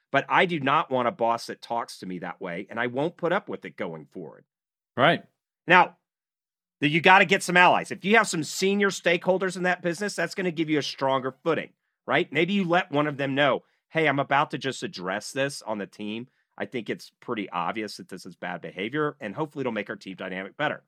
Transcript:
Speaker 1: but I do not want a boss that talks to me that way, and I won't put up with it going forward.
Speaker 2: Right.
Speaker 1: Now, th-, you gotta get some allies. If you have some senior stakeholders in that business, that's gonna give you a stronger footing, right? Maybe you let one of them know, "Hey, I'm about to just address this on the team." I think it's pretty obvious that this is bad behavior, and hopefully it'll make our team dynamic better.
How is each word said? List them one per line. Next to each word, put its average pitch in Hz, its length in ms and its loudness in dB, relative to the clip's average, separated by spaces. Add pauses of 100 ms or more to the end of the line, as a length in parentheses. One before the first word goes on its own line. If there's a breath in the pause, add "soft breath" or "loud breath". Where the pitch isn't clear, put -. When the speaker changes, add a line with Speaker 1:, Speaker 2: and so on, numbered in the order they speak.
(120)
Speaker 1:
but 139 160 2
I 156 180 4
do 175 140 -2
not 139 320 0
want 123 160 2
a 113 40 2
boss 117 360 -2
that 101 140 -12
talks - 380 -8
to 107 60 -12
me 92 140 -8
that 90 220 -10
way, 90 280 -8
and 110 100 -6
I 120 80 -2
won't 143 300 -4
put 165 140 -2
up 202 160 -2
with 98 180 -10
it 90 120 -16
going 82 280 -8
forward. 67 380 -16 (540)
Speaker 2:
Right. 139 260 4 (420)
Speaker 1:
Now, 175 320 8 (840)
th-, 147 100 2
you 160 100 2
gotta 190 240 8
get 185 160 2
some 180 160 0
allies. 151 340 6
If 113 120 -10
you 202 140 4
have 214 100 4
some 160 160 -4
senior 196 460 0
stakeholders 180 680 0
in 185 80 -6
that 180 180 0
business, 180 340 -4
that's 170 200 -4
gonna 185 160 -2
give 156 180 -4
you 151 100 2
a 135 40 -2
stronger 131 480 -2
footing, 131 380 -4 (360)
right? 151 260 0
Maybe 170 220 0
you 196 120 2
let 170 260 0
one 147 160 0
of 143 100 -6
them 135 160 -4
know, 135 300 2 (260)
"Hey, 160 180 0
I'm 139 120 0
about 139 320 0
to 156 60 -6
just 131 260 -6
address 95 480 -8
this 139 300 -4
on 107 160 -6
the 95 100 -8
team." 107 400 -10 (300)
I 101 80 -6
think 117 240 -8
it's 104 300 -10
pretty 110 300 -8
obvious 95 480 -6
that 95 120 -18
this 92 160 -16
is 90 100 -16
bad 90 260 -10
behavior, 113 580 -6
and 101 160 -10
hopefully 151 280 -8
it'll 123 100 -2
make 104 160 -6
our 110 60 -8
team 95 200 -14
dynamic 95 420 -10
better. 139 300 -4